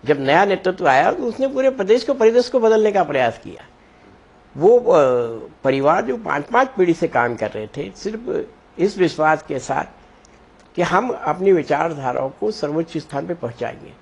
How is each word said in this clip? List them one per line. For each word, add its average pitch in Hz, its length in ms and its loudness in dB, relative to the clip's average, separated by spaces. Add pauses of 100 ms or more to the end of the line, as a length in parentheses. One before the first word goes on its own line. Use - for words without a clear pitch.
जब 143 140 0
नया 151 260 4
नेतृत्व 185 420 -2
आया 139 240 4
तो 339 120 -6
उसने 247 240 -2
पूरे 262 220 0
प्रदेश 240 340 2
को, 277 100 -2
परिदृश्य 240 380 2
को 262 80 0
बदलने 220 320 4
का 190 120 2
प्रयास 131 400 0
किया। - 220 -18 (920)
वो, 220 220 6
अ, 240 40 0 (800)
परिवार 143 420 2
जो 247 120 -4
पांच, 147 280 -4
पांच 262 220 0
पीढ़ी 180 260 0
से 170 140 -2
काम 120 280 0
कर 107 160 -6
रहे 107 160 -10
थे, 165 280 -12
सिर्फ 220 500 -8 (340)
इस 202 180 0
विश्वास 156 500 0
के 139 120 -6
साथ 139 260 -4 (880)
कि 175 60 -2
हम 185 280 0
अपनी 185 420 -2
विचारधाराओं 143 800 -2
को 214 220 -4
सर्वोच्च 160 460 -6
स्थान 147 300 -8
पे 175 60 -6
पहुंचाएंगे। 117 680 -10